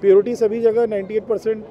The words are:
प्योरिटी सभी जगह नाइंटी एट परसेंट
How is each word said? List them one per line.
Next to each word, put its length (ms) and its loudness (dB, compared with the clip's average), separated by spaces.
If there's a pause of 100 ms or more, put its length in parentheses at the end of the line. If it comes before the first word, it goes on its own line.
प्योरिटी 340 4
सभी 260 -2
जगह 260 2
नाइंटी 280 -6
एट 80 -2
परसेंट 460 -6